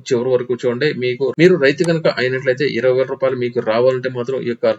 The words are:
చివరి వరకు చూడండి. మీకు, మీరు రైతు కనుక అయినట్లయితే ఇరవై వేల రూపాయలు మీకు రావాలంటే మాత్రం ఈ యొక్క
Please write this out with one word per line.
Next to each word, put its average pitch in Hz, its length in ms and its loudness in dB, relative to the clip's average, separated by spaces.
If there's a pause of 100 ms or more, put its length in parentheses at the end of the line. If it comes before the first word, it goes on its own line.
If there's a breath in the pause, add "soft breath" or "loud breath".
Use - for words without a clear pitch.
చివరి 127 280 0
వరకు 123 260 0
చూడండి. 120 320 0 (100)
మీకు, 123 280 -2 (100)
మీరు 175 220 6
రైతు 143 260 2
కనుక 165 300 0
అయినట్లయితే 131 560 -2
ఇరవై 127 260 2
వేల 131 120 0
రూపాయలు 131 300 -2
మీకు 120 240 -4
రావాలంటే 123 480 2
మాత్రం 123 280 -4
ఈ 120 100 -6
యొక్క 117 300 0